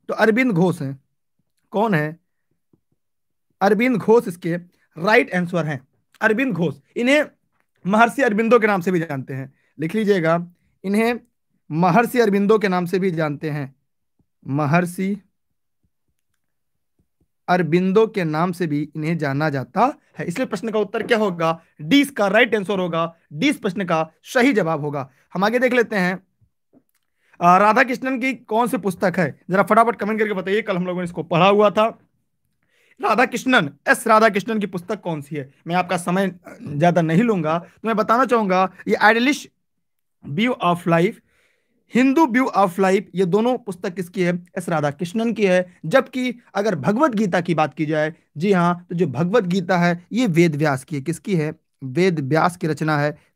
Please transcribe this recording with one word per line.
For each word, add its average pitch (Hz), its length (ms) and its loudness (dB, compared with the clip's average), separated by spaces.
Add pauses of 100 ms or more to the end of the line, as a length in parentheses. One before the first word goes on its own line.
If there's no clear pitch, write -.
तो 208 60 -4
अरविंद 220 380 2
घोष 175 300 0
हैं। 139 180 -10 (720)
कौन 208 240 0
है? 156 260 -2 (1400)
अरविंद 214 360 2
घोष 226 320 2
इसके 175 280 -6 (420)
राइट 214 360 2
आंसर 175 320 -2
हैं। 147 220 -8 (320)
अरविंद 220 320 0
घोष, 175 220 -4 (220)
इन्हें 262 280 2 (600)
महर्षि 226 360 2
अरविंदो 226 360 2
के 214 80 0
नाम 202 140 0
से 175 100 -4
भी 180 80 0
जानते 143 360 -6
हैं, 135 200 -12 (240)
लिख 165 160 -6
लीजिएगा, 175 560 0 (340)
इन्हें 220 360 -2 (500)
महर्षि 185 500 2
अरविंदो 202 380 2
के 202 100 -2
नाम 180 180 -2
से 185 120 -2
भी 190 120 -2
जानते 156 400 -4
हैं, 147 260 -8 (720)
महर्षि 175 760 -2 (2250)
अरविंदो 180 580 2
के 214 180 -4
नाम 160 280 -2
से 175 140 -4
भी 151 300 -4
इन्हें 160 220 -2
जाना 147 320 -2
जाता 185 480 -2 (200)
है। 151 80 -8
इसलिए 180 200 -4
प्रश्न 220 240 -8
का 214 80 -2
उत्तर 208 240 -4
क्या 226 160 0
होगा? 170 440 -2 (180)
डी 170 200 4
इसका 269 280 0
राइट 226 260 2
आंसर 202 240 -2
होगा, 165 380 -4 (160)
डी 156 160 -2
इस 294 80 0
प्रश्न 202 280 -6
का 165 260 -2 (120)
सही 262 300 2
जवाब 160 280 -2
होगा। 143 300 -8 (240)
हम 180 100 -2
आगे 226 140 2
देख 247 140 0
लेते 233 240 0
हैं, 180 300 -2 (1120)
अ, 180 180 6
राधा 214 240 4
कृष्णन 254 380 -4
की 262 140 -2
कौन 233 340 -2
सी 262 80 -4
पुस्तक 180 420 -4
है? 147 220 -2 (100)
जरा 190 120 2
फटाफट 220 340 2
कमेंट 214 240 -4
करके 208 120 -2
बताइए, 190 300 -2
कल 196 140 -4
हम 180 100 -4
लोगों 180 140 -6
ने 180 40 -6
इसको 175 180 -8
पढ़ा 175 260 2
हुआ 208 220 4
था। 220 280 0 (1040)
राधा 262 220 2
कृष्णन, 247 460 0 (180)
एस 262 180 0
राधा 220 220 6
कृष्णन 214 300 -2
की 202 80 -4
पुस्तक 196 340 -8
कौन 160 220 -6
सी 156 140 -12
है? 135 180 -10 (120)
मैं 165 80 -4
आपका 180 220 0
समय 180 420 -2 (240)
ज्यादा 165 400 2
नहीं 165 200 4
लूंगा, 175 360 0
तो 175 300 -12
मैं 226 80 0
बताना 220 280 2
चाहूंगा, 190 480 2 (160)
ये 202 60 0
आइडियलिस्ट 233 560 2 (760)
व्यू 214 380 -2
of 175 140 2
life, 175 360 0 (800)
हिंदू 269 320 4
व्यू 254 320 0
of 196 120 4
life, 190 320 0 (120)
ये 185 120 0
दोनों 226 320 0
पुस्तक 190 360 -10
किसकी 180 280 -6
है? 175 220 -2 (140)
एस 175 100 -10
राधा 151 220 0
कृष्णन 220 420 -4
की 208 140 0
है। 180 400 0
जबकि 254 540 -2 (140)
अगर 202 200 -2
भगवत 208 360 0
गीता 202 300 0
की 170 140 -2
बात 151 200 -2
की 156 120 -4
जाए, 156 280 -2 (220)
जी 190 160 0
हाँ, 175 360 0
तो 185 60 -8
जो 175 120 0
भगवत 175 380 0
गीता 180 340 0
है, 175 340 0
ये 240 140 0
वेद 165 300 2
व्यास 139 280 -2
की 151 120 -8
है। 135 60 -6
किसकी 170 340 -4
है? 156 180 -2 (300)
वेद 160 360 0
व्यास 160 360 0
की 180 100 -6
रचना 156 320 -2
है, 147 200 -2 (180)